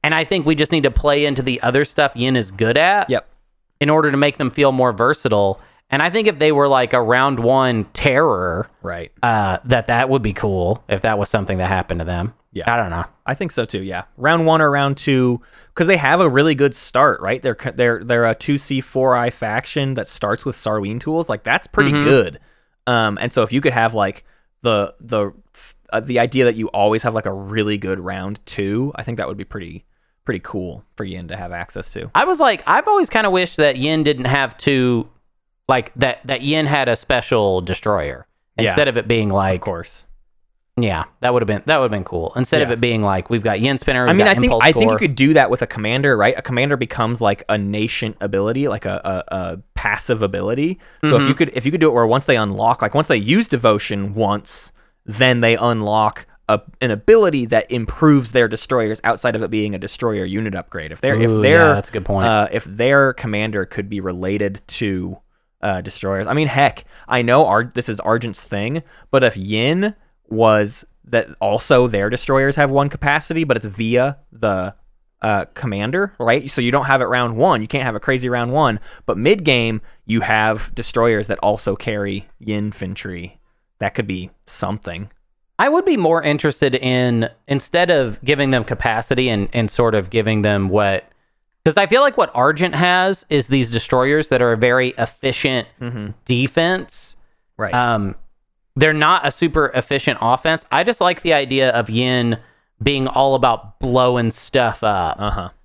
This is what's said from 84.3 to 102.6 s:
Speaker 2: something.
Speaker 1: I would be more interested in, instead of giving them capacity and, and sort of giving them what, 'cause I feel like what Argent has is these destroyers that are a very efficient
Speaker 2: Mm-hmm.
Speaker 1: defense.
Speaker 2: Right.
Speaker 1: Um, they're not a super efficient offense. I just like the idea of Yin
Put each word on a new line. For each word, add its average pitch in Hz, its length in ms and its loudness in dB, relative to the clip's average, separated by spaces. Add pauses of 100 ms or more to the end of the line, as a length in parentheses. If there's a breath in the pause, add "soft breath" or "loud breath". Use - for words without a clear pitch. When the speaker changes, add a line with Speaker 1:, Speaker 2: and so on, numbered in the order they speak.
Speaker 2:
something. 95 640 -10 (480)
Speaker 1:
I 269 120 2
would 359 160 0
be 320 120 2
more 165 240 2
interested 143 540 0
in, 127 540 0 (180)
instead 170 420 0
of 135 340 0
giving 139 280 2
them 120 120 2
capacity 120 640 -2
and, 101 240 0
and 113 180 0
sort 117 240 2
of 92 140 -2
giving 110 340 0
them 101 260 0
what, 98 360 0 (580)
'cause 160 140 4
I 202 100 4
feel 247 140 4
like 285 160 2
what 220 180 2
Argent 151 400 2
has 185 540 2
is 139 180 0
these 127 240 2
destroyers 131 580 0
that 123 120 2
are 120 120 4
a 110 40 0
very 127 400 2
efficient 127 720 -2 (140)
Speaker 2:
Mm-hmm. 120 260 -10 (180)
Speaker 1:
defense. 170 920 -2 (400)
Speaker 2:
Right. 104 160 -4
Speaker 1:
Um, 117 420 0 (600)
they're 156 180 4
not 156 320 2
a 143 60 0
super 156 420 0
efficient 135 480 -2
offense. 135 500 0
I 156 120 2
just 226 180 -2
like 180 200 2
the 165 120 2
idea 135 380 2
of 113 180 0
Yin 120 480 0 (460 soft breath)